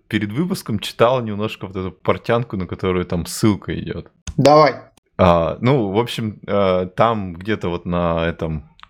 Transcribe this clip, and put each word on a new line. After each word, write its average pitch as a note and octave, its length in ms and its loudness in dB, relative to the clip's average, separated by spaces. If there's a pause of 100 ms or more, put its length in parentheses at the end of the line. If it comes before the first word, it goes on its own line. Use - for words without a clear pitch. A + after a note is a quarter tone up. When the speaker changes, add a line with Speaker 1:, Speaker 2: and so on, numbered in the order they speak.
Speaker 1:
перед G#2 240 -2
выпуском D3+ 480 -4
читал B2 420 2
немножко G#2+ 460 -6
вот F#2+ 80 -12
эту F#2 160 -6
портянку, A#2 680 -2
на F#2 80 -4
которую F2+ 400 -2
там E2+ 220 -4
ссылка F2+ 520 0
идет. - 300 -10 (260)
Speaker 2:
Давай. C#3+ 380 6 (460)
Speaker 1:
А, E2+ 420 2
ну, A#2 300 2
в G2+ 80 0
общем, A#2 480 -4
э, F#2 480 2
там G#2 400 0
где-то G2 340 -4
вот E2+ 160 -4
на E2+ 400 0
этом D#2+ 460 -4 (180)